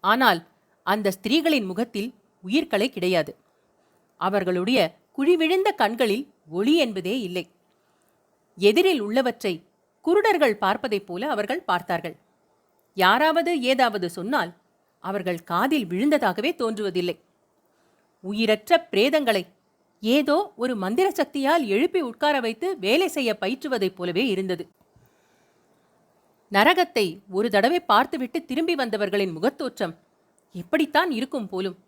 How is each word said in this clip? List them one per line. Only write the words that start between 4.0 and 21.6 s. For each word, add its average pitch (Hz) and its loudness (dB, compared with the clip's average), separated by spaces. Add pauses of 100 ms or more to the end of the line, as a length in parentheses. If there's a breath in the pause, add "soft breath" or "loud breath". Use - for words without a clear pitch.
அவர்களுடைய 185 0 (200)
குழிவிழுந்த 349 2
கண்களில் 226 0 (200)
ஒளி 214 2
என்பதே 220 -2
இல்லை. 180 -8 (1080)
எதிரில் 254 4
உள்ளவற்றை 226 -2 (420)
குருடர்கள் 349 4
பார்ப்பதைப் 208 -2
போல 202 -6
அவர்கள் 240 -4
பார்த்தார்கள். 175 -4 (760)
யாராவது 302 2
ஏதாவது 233 0
சொன்னால் 175 -4 (460)
அவர்கள் 180 -6
காதில் 233 0
விழுந்ததாகவே 226 0
தோன்றுவதில்லை. 196 -4 (1000)
உயிரற்ற 214 0
பிரேதங்களை 226 2 (540)
ஏதோ 285 0
ஒரு 247 -4
மந்திர 226 0
சக்தியால் 294 -2